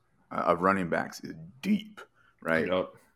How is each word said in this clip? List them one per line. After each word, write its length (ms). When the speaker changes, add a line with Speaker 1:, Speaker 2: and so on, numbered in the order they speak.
Speaker 1:
uh, 60
of 260
running 260
backs 360
is 100
deep, 380
right? 260
Speaker 2:
Yep. 220